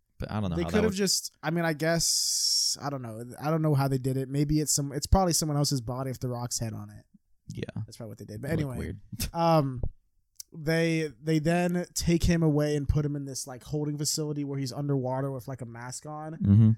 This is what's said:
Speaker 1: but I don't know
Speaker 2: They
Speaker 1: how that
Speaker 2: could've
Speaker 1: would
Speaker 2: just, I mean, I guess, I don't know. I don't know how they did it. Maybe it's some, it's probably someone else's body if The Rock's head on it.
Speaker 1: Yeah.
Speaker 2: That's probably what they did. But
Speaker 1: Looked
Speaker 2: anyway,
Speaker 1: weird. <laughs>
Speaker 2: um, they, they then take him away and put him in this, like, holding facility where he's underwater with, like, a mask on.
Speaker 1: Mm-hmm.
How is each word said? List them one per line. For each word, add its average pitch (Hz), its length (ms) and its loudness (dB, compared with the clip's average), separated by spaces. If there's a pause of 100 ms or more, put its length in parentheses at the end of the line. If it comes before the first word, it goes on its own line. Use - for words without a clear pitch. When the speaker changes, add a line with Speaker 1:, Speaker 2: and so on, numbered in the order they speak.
(180)
Speaker 1:
but - 140 -8
I 104 80 -4
don't 104 120 -2
know 165 40 -2
Speaker 2:
They 175 80 0
Speaker 1:
how 165 60 -4
that 170 60 -4
Speaker 2:
could've 214 160 4
Speaker 1:
would 190 60 -6
Speaker 2:
just, - 340 0 (120)
I 151 60 -2
mean, 170 160 0
I 165 80 0
guess, - 1080 0
I 147 80 -6
don't 139 120 -6
know. 117 220 -10 (180)
I 139 80 0
don't 160 140 2
know 156 100 4
how 139 140 4
they 135 100 2
did 127 200 -2
it. 131 120 -4
Maybe 147 300 2
it's 147 120 0
some, 139 200 0
it's - 160 -6
probably 185 260 6
someone 151 240 0
else's 143 240 2
body 131 300 -6
if 117 80 -8
The 127 100 -4
Rock's 120 300 -6
head 110 140 -6
on 104 180 -12
it. 107 140 -20 (440)
Speaker 1:
Yeah. - 140 -8 (240)
Speaker 2:
That's - 100 -20
probably 110 140 -12
what 107 80 -16
they 107 60 -14
did. 107 160 -14
But 143 100 -6
Speaker 1:
Looked 165 100 0
Speaker 2:
anyway, 139 160 -4
Speaker 1:
weird. 90 220 -8 (160)
<laughs> - 180 -6
Speaker 2:
um, 156 480 4 (720)
they, 160 580 0 (120)
they 156 160 2
then 175 460 0 (100)
take 170 280 2
him 165 200 4
away 151 320 2
and 143 120 0
put 151 160 2
him 147 120 -2
in 143 100 -6
this, 135 220 -10
like, 127 160 -14
holding 147 340 -4
facility 147 460 -2
where 139 160 -4
he's 135 120 -4
underwater 135 600 -2
with, 131 160 -10
like, 135 140 -10
a 127 40 -8
mask 120 400 -12
on. 151 280 -10
Speaker 1:
Mm-hmm. 110 440 8